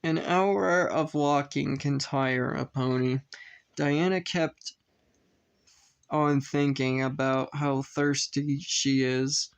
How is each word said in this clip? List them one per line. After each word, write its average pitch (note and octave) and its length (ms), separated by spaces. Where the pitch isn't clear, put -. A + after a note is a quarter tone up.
An D#3+ 140
hour F#3 680
of D3+ 240
walking C#3+ 640
can C#3 220
tire C3 540
a C3+ 120
pony. B2+ 560
Diana D#3+ 460
kept E3+ 560
on D3 320
thinking C3+ 600
about C3 500
how C#3+ 300
thirsty C#3+ 760
she C3+ 420
is. C3 560